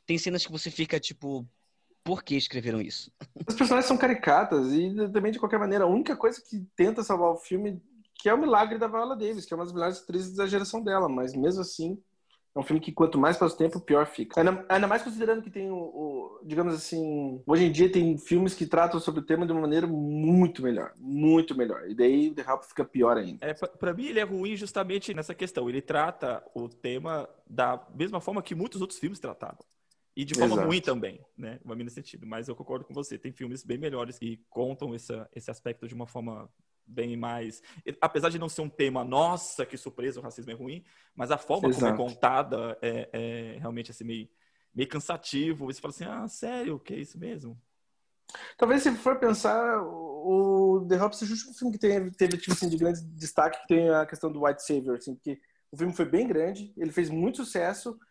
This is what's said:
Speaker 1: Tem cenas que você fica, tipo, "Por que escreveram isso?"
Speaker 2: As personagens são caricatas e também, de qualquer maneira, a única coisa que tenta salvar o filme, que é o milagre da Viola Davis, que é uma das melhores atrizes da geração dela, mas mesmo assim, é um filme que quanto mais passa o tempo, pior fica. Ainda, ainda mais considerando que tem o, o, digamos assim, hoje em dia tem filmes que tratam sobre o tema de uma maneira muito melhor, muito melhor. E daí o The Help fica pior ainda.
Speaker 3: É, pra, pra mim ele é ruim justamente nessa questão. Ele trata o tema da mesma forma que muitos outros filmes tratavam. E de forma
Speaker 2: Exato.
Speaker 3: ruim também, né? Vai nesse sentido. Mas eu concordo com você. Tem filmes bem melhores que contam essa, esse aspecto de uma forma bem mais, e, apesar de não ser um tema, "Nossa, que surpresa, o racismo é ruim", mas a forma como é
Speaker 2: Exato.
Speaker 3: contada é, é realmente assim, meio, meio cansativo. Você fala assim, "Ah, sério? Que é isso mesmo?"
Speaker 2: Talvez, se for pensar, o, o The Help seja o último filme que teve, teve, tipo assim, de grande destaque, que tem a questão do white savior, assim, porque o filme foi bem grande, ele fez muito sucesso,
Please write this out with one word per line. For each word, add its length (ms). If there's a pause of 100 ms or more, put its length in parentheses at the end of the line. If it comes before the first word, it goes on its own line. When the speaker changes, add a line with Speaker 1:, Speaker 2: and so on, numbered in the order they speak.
Speaker 1:
Tem 140
cenas 260
que 60
você 180
fica, 300
tipo, 480 (560)
"Por 200
que 120
escreveram 440
isso?" 320 (360)
Speaker 2:
As 80
personagens 320
são 100
caricatas 760
e 220 (180)
também, 200
de 80
qualquer 180
maneira, 260
a 40
única 280
coisa 260
que 220 (120)
tenta 280
salvar 280
o 60
filme, 440 (340)
que 140
é 40
o 60
milagre 380
da 100
Viola 280
Davis, 300
que 80
é 40
uma 60
das 100
melhores 260
atrizes 360
da 100
geração 380
dela, 260
mas 240
mesmo 280
assim, 360 (580)
é 40
um 40
filme 180
que 100
quanto 280
mais 180
passa 160
o 40
tempo, 220
pior 280
fica. 340
Ainda, 260
ainda 200
mais 160
considerando 380
que 100
tem 180
o, 60
o, 680
digamos 300
assim, 720
hoje 200
em 60
dia 200
tem 260
filmes 380
que 100
tratam 340
sobre 220
o 40
tema 200
de 60
uma 100
maneira 240
muito 800
melhor, 340
muito 580
melhor. 320
E 60
daí 360
o 60
The 60
Help 220
fica 200
pior 340
ainda. 280
Speaker 3:
É, 80
pra, 140
pra 260
mim 140
ele 120
é 40
ruim 320
justamente 580
nessa 220
questão. 340
Ele 120
trata 640 (120)
o 120
tema 640 (180)
da 460
mesma 260
forma 220
que 140
muitos 260
outros 180
filmes 200
tratavam. 440 (540)
E 80
de 80
forma 220
Speaker 2:
Exato. 120
Speaker 3:
ruim 140
também, 420 (140)
né? 260
Vai 140
nesse 180
sentido. 300
Mas 240
eu 60
concordo 280
com 100
você. 240
Tem 140
filmes 320
bem 140
melhores 400
que 320
contam 440
essa, 400
esse 180
aspecto 360
de 60
uma 140
forma 420 (400)
bem 260
mais, 460 (240)
e, 160
apesar 280
de 100
não 100
ser 120
um 80
tema, 340
"Nossa, 640
que 120
surpresa, 420
o 40
racismo 280
é 40
ruim", 280 (320)
mas 160
a 60
forma 340
como 20
é 40
Speaker 2:
Exato. 200
Speaker 3:
contada 840
é, 320
é 460
realmente 320
assim, 120
meio, 240 (460)
meio 160
cansativo. 800
Você 120
fala 140
assim, 120
"Ah, 220
sério? 520
Que 160
é 20
isso 220
mesmo?" 360 (1040)
Speaker 2:
Talvez, 240
se 140
for 240
pensar, 640
o, 1000
o 60
The 80
Help 180
seja 180
o 40
último 180
filme 200
que 60
teve, 320
teve, 260
tipo 160
assim, 160
de 80
grande 280
destaque, 560
que 60
tem 220
a 160
questão 260
do 120
white 200
savior, 340
assim, 180
porque 240 (320)
o 60
filme 160
foi 120
bem 220
grande, 500
ele 140
fez 180
muito 280
sucesso, 640 (120)